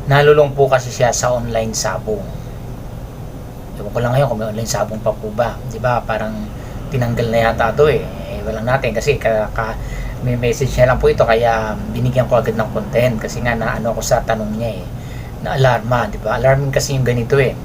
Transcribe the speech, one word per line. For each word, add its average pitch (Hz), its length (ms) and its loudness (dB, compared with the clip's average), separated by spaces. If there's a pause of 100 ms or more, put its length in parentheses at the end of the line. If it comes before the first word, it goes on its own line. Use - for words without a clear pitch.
Nalulong 147 480 6
po 135 160 4
kasi 127 240 2
siya 120 240 2
sa 123 160 0
online 113 400 -2
sabong. 107 480 -4 (1600)
Ewan 101 80 -6
ko 120 160 -4
lang 120 80 0
ngayon 135 160 2
kung 117 80 -2
may 110 160 -4
online 110 160 -4
sabong 104 320 -2
pa 110 160 -2
po 107 160 -8
ba. 113 240 -2 (160)
Di 110 80 -8
ba? 120 240 0
Parang 107 400 -4 (480)
tinanggal 120 400 0
na 117 160 4
yata 113 240 2
to 147 160 6
eh. 123 160 2
Eh, - 400 -8
wala 110 160 -4
natin 127 320 0
kasi 110 240 0
ka-, 110 400 0
ka-, 110 240 -4 (480)
may 123 80 0
message 120 400 0
niya 127 160 6
lang 120 80 2
po - 80 4
ito, 120 160 4
kaya 113 560 2 (160)
binigyan 123 320 2
ko 120 160 4
agad 113 160 -2
ng 107 160 -2
content 113 400 0
kasi - 240 -6
nga 120 160 0
naano 113 400 -2
ako 110 80 -6
sa 123 240 2
tanong 110 320 -2
niya 117 160 -4
eh. 90 80 -10 (560)
Na-alarma, 120 720 2
di 101 80 -8
ba? 104 160 -2
Alarming 135 400 2
kasi 135 240 0
yung 123 80 2
ganito 120 320 2
eh. 123 260 2